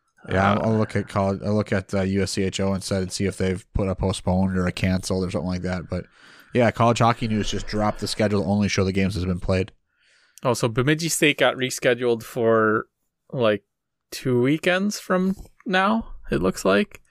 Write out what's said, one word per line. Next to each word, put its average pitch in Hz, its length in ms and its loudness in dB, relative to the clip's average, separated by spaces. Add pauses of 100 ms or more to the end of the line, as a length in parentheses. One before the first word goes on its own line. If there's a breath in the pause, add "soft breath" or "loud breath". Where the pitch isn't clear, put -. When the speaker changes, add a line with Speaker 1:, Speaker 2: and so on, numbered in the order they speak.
(280)
Speaker 1:
Yeah, 95 240 2
Speaker 2:
Uh, 104 100 0
Speaker 1:
I'll 110 160 2
look 107 180 0
at 104 120 -2
college. 98 360 0
I'll 104 100 0
look 107 180 -2
at, 98 220 -2
uh, 98 80 0
U 95 200 0
S 90 100 -4
C 101 120 -2
H 95 160 -4
O 98 140 0
instead 95 280 -2
and 92 100 -8
see 101 140 -2
if 90 100 -4
they've 92 280 -2 (100)
put 101 140 -2
a 92 60 -2
postponed 95 640 0
or 92 100 0
a 90 60 0
canceled 92 540 -2
or 87 40 -6
something 90 180 -4
like 90 140 -4
that. 90 280 -4
But 92 160 -6 (480 loud breath)
yeah, 117 160 4
college 117 300 2
hockey 117 280 2
news 107 220 0
just 98 160 -4
dropped 104 340 -2
the 101 80 -4
schedule, 101 420 0
only 101 180 2
show 95 160 0
the 95 80 0
games 95 220 0
that's 90 120 -4
been 90 140 -2
played. 95 320 0 (720 soft breath)
Speaker 2:
Oh, 123 120 0
so 127 140 0
Bemidji 147 420 0
State 147 280 2
got 127 180 4
rescheduled 123 680 0
for, 113 640 2 (440)
like, 107 320 0 (480)
two 123 300 0
weekends 180 580 0
from 190 380 0 (300)
now, 208 480 0 (160)
it - 100 -2
looks 185 240 -2
like. 202 460 0